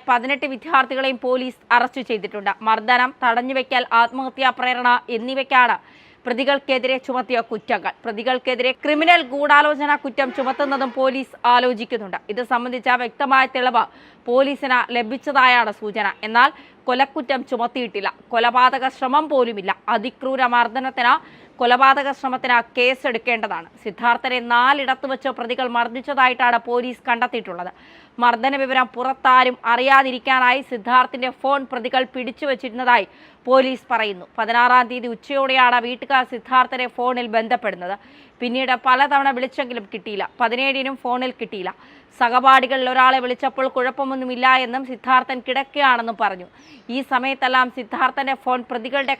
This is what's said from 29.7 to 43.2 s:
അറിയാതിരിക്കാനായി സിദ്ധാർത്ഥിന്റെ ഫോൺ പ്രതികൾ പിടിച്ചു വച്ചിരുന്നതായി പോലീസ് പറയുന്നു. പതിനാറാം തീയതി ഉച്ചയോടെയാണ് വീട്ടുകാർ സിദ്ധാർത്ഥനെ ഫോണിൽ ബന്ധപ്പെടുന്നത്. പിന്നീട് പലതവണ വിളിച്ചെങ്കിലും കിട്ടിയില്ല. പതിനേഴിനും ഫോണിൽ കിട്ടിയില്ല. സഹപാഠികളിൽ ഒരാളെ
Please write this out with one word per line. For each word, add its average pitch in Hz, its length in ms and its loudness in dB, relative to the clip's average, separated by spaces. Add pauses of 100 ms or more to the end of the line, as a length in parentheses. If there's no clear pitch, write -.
അറിയാതിരിക്കാനായി 262 840 2 (120)
സിദ്ധാർത്ഥിന്റെ 247 580 0 (120)
ഫോൺ 277 180 0 (120)
പ്രതികൾ 247 300 -2 (140)
പിടിച്ചു 254 340 -8
വച്ചിരുന്നതായി 240 580 0 (400)
പോലീസ് 262 440 2
പറയുന്നു. 208 340 -4 (120)
പതിനാറാം 240 520 4
തീയതി 247 260 -8
ഉച്ചയോടെയാണ് 262 720 2
വീട്ടുകാർ 254 360 -2 (100)
സിദ്ധാർത്ഥനെ 247 540 0 (100)
ഫോണിൽ 247 300 -2 (100)
ബന്ധപ്പെടുന്നത്. 202 580 -4 (460)
പിന്നീട് 254 320 -2 (120)
പലതവണ 277 420 4 (100)
വിളിച്ചെങ്കിലും 247 560 -6
കിട്ടിയില്ല. 202 320 -8 (140)
പതിനേഴിനും 262 640 -2
ഫോണിൽ 254 380 -4
കിട്ടിയില്ല. 185 320 -10 (460)
സഹപാഠികളിൽ 254 760 4
ഒരാളെ 262 300 6